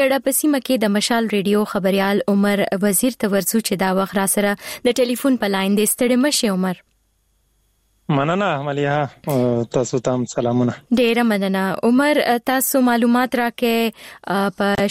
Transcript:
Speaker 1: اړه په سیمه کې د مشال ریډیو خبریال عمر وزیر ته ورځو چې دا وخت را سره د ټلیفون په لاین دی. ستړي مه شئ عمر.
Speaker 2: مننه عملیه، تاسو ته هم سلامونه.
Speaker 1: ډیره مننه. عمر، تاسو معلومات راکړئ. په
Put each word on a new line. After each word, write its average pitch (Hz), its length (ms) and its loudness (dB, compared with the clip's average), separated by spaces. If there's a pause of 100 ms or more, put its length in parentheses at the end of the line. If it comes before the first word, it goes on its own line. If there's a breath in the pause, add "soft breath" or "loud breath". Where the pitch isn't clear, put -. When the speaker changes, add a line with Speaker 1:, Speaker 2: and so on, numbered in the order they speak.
Speaker 1:
اړه 269 180 0
په 277 140 0
سیمه 285 260 2
کې 247 180 0
د 208 140 2
مشال 233 380 0
ریډیو 202 260 2 (140)
خبریال 196 440 0 (140)
عمر 202 320 2 (160)
وزیر 208 340 0
ته 202 200 -2
ورځو 208 320 0
چې 185 180 -2
دا 185 160 0
وخت 196 180 -2
را 196 160 0
سره 202 220 0
د - 420 -4
ټلیفون 247 460 0
په 202 100 0
لاین 196 240 0
دی. 208 140 2
ستړي 247 320 2
مه 294 140 0
شئ 214 180 0
عمر. 185 260 -4 (1300)
Speaker 2:
مننه 165 300 0
عملیه، 143 640 -2 (640)
تاسو 131 280 -2
ته 127 180 -2
هم 120 160 -4
سلامونه. 123 420 0 (240)
Speaker 1:
ډیره 233 300 2
مننه. 190 340 -2 (240)
عمر، 285 320 2 (320)
تاسو 262 380 0
معلومات 240 500 2
راکړئ. 233 520 0 (680 loud breath)
په 202 300 0